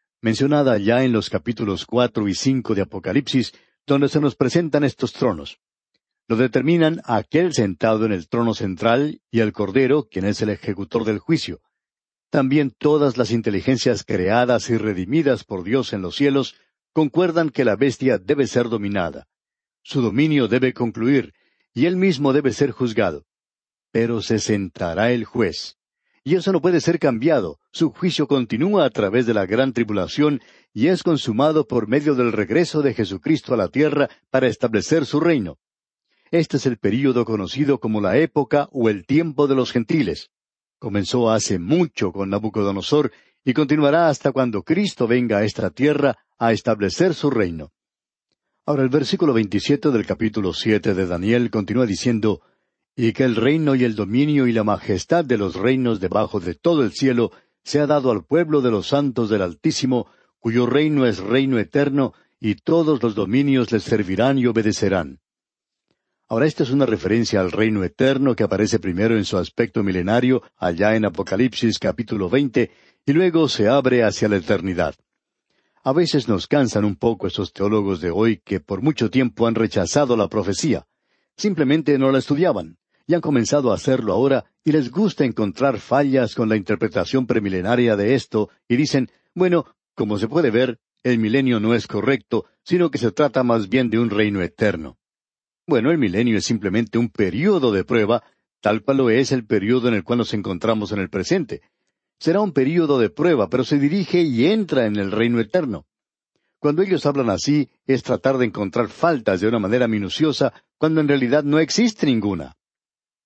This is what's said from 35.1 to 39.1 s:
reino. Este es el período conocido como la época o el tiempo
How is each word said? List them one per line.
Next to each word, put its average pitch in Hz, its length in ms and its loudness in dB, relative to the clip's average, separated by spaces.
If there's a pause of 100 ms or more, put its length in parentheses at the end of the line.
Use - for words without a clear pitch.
reino. 135 380 0 (720)
Este 160 260 0
es 123 80 -2
el 123 140 -2
período 120 480 0
conocido 117 520 -2
como 107 220 -2
la 98 160 2
época 147 560 0
o 117 160 0
el 101 160 -2
tiempo 147 420 0